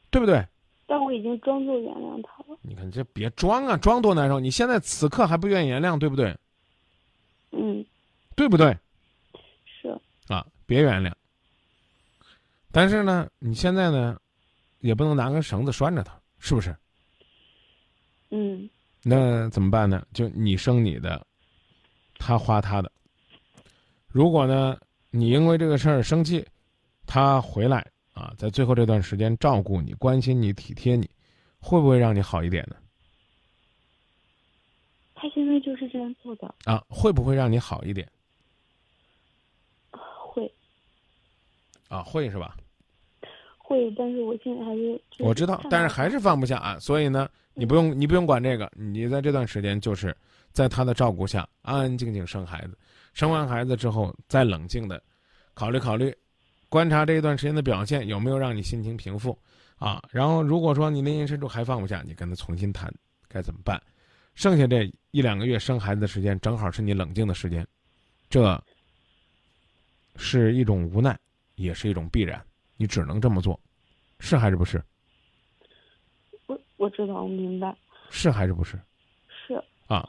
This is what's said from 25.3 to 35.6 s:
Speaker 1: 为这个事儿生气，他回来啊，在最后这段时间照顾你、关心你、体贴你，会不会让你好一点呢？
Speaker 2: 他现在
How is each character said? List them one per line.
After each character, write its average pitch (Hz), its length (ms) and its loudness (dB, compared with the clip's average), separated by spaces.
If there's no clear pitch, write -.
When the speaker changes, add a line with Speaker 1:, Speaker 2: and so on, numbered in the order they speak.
Speaker 1:
为 165 100 4
这 160 100 2
个 147 100 2
事 131 120 2
儿 139 120 4
生 160 220 2
气， 160 220 -2
他 135 340 4
回 113 280 -2
来 127 180 0
啊， - 240 -14
在 107 120 -4
最 131 160 0
后 123 100 4
这 117 100 4
段 107 160 4
时 95 140 -4
间 110 220 0
照 127 240 2
顾 95 200 -2
你、 65 120 -6
关 131 280 2
心 127 180 2
你、 104 120 2
体 - 220 -8
贴 123 240 2
你， 113 120 -2
会 175 180 2
不 147 80 6
会 127 100 6
让 113 160 4
你 101 80 2
好 85 220 -2
一 87 60 -2
点 87 200 -4
呢？ - 60 -18
Speaker 2:
他 302 140 -8
现 294 180 -2
在 285 140 2